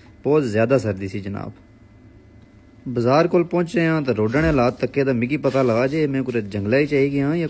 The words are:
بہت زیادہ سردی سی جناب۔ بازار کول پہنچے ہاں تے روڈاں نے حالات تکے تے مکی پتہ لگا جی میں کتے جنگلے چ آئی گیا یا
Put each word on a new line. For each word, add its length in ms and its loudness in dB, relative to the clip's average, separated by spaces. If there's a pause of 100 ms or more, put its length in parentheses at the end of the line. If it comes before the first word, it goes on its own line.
(240)
بہت 260 2
زیادہ 320 2
سردی 260 -4
سی 120 -8
جناب۔ 300 -10 (1400)
بازار 320 4
کول 180 2
پہنچے 440 0
ہاں 140 0
تے 100 -2
روڈاں 300 0
نے 60 2
حالات 320 2
تکے 240 -2
تے 80 0
مکی 260 -2
پتہ 200 0
لگا 280 2
جی 220 0
میں 140 -2
کتے 200 -2
جنگلے 440 0
چ 80 -4
آئی 180 2
گیا 220 0
یا 160 -2